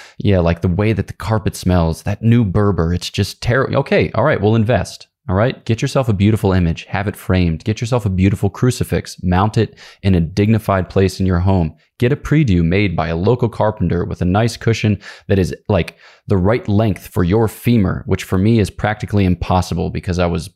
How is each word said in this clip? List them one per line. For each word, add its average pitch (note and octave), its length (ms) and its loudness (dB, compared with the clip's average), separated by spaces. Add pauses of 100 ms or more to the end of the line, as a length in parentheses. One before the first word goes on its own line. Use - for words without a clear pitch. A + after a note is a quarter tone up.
(180)
yeah, F#2+ 220 2
like, E2+ 220 0
the F#2+ 60 0
way G#2 240 0
that F#2+ 160 -2
the - 60 -12
carpet - 420 -4
smells, E2+ 480 0
that G2+ 180 -6
new A#2 220 4
Berber, F2+ 500 0
it's - 160 -6
just - 320 -4
terrible. - 360 0
Okay, E3 380 0
all A2 100 0
right, D3 160 0
we'll G#2+ 140 2
invest. G#2+ 520 -2 (220)
All F#2 80 0
right, A#2 260 -2
get A2 180 -4
yourself C3+ 280 -2
a G#2+ 40 2
beautiful G2 380 2
image, F2 320 0
have G2 240 -4
it F#2+ 80 -6
framed, F2 480 0
get A2 160 -4
yourself A#2+ 260 -2
a G2+ 40 0
beautiful F#2+ 400 2
crucifix, - 760 -4
mount F#2 340 0
it G#2+ 220 -2 (220)
in G2 140 2
a E2+ 40 4
dignified G2 720 0
place F#2+ 280 0
in F#2+ 80 -2
your F2+ 140 2
home, F2+ 380 0 (200)
get A#2+ 140 0
a C#3+ 60 -2
prie-dieu B2 440 2
made F2+ 320 0
by D#2+ 140 -4
a E2 80 -4
local A2+ 320 0
carpenter F2+ 560 -2
with - 180 -6
a F2 40 -2
nice G#2+ 320 0
cushion G#2+ 420 0 (300)
that G2 100 2
is, D2 160 0 (140)
like, F2 260 0 (320)
the G#2+ 80 2
right G2+ 320 0
length G#2 400 0
for F#2+ 160 -2
your G#2 240 2
femur, A2 580 0
which - 200 -4
for F#2+ 120 -2
me A2 220 4
is F#2+ 100 2
practically G#2 540 -2
impossible F2 640 0
because E2+ 300 -4
I F2 60 2
was E2+ 300 -4